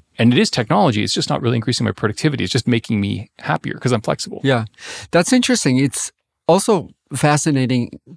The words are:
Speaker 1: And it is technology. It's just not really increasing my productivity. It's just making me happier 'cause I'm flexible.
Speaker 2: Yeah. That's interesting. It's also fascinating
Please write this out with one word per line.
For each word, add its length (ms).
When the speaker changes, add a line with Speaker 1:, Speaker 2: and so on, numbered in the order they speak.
Speaker 1:
And 160
it 60
is 100
technology. 540
It's 100
just 160
not 120
really 140
increasing 300
my 60
productivity. 520
It's 100
just 140
making 340
me 280
happier 380
'cause 140
I'm 100
flexible. 420
Speaker 2:
Yeah. 220
That's 220
interesting. 440
It's 340
also 420
fascinating 840